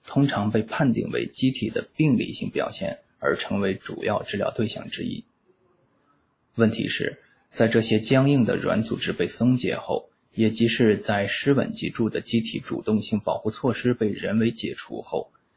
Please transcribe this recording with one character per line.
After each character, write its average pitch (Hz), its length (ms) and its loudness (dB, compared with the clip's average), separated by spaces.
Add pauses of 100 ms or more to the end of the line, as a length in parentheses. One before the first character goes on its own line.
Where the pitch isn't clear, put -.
通 139 220 2
常 104 200 -2
被 107 140 2
判 127 300 0
定 113 180 -2
为 120 160 -4
机 - 240 0
体 113 200 -4
的 - 260 -4
病 151 200 4
理 - 160 -2
性 - 180 -6
表 - 200 -2
现， - 300 -6 (180)
而 71 160 0
成 101 260 -4
为 98 140 0
主 - 300 -10
要 101 180 -2
治 - 140 -6
疗 - 160 -2
对 107 160 -2
象 - 200 -10
之 - 140 -8
一。 - 220 -6 (1300)
问 113 160 6
题 - 160 -2
是， - 340 -4 (300)
在 - 160 4
这 113 140 4
些 110 180 2
僵 135 320 4
硬 135 140 4
的 98 120 2
软 113 240 0
组 - 160 -2
织 - 160 -4
被 85 140 -2
松 123 300 2
解 87 180 -2
后， - 340 -4 (240)
也 110 180 2
即 110 180 2
是 110 280 6
在 101 300 0
失 - 260 0
稳 131 200 2
脊 - 180 -6
柱 113 180 0
的 - 120 -2
机 - 200 0
体 113 200 -6
主 - 200 -6
动 107 220 0
性 107 160 -2
保 - 200 -2
护 107 120 -4
措 113 240 -2
施 123 180 2
被 117 160 0
人 98 300 -2
为 113 140 4
解 - 200 -6
除 - 300 -10
后， - 300 -6 (240)